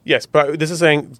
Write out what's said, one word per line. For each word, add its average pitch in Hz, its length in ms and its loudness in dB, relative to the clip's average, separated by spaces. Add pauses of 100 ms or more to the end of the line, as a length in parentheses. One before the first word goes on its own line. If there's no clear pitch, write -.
Yes, 139 220 -2
but 147 320 0
this 156 120 -4
is 170 80 -8
saying 147 400 0